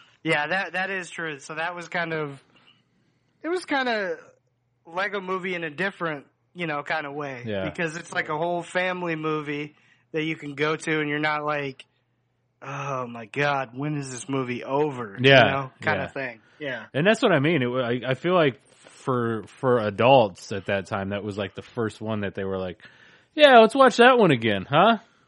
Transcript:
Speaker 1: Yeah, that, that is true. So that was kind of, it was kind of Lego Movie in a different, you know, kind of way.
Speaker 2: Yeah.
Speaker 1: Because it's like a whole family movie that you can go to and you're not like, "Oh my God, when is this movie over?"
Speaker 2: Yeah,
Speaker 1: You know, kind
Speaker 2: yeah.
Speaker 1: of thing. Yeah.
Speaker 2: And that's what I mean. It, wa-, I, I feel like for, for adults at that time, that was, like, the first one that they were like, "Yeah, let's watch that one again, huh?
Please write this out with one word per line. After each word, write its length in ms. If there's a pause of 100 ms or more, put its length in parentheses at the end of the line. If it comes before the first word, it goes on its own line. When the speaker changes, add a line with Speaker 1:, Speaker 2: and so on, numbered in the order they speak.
(220)
Speaker 1:
Yeah, 240
that, 280
that 160
is 200
true. 300
So 160
that 180
was 140
kind 240
of, 280 (1000)
it 60
was 160
kind 240
of 300 (640)
Lego 360
Movie 340
in 100
a 60
different, 560 (280)
you 120
know, 160
kind 240
of 80
way. 320
Speaker 2:
Yeah. 180
Speaker 1:
Because 320
it's 160
like 160
a 80
whole 260
family 540
movie 580 (380)
that 120
you 120
can 180
go 220
to 240
and 80
you're 100
not 260
like, 400 (800)
"Oh 440
my 200
God, 480
when 220
is 140
this 180
movie 360
over?" 560
Speaker 2:
Yeah, 240
Speaker 1:
You 80
know, 180 (120)
kind 180
Speaker 2:
yeah. 40
Speaker 1:
of 80
thing. 280 (180)
Yeah. 260 (100)
Speaker 2:
And 120
that's 160
what 100
I 80
mean. 220
It, 40
wa-, 160
I, 260
I 60
feel 200
like 260 (440)
for, 400 (160)
for 180
adults 720
at 160
that 200
time, 240
that 120
was, 160
like, 160
the 80
first 380
one 220
that 120
they 100
were 140
like, 240 (520)
"Yeah, 240
let's 160
watch 240
that 200
one 140
again, 360
huh? 300 (280)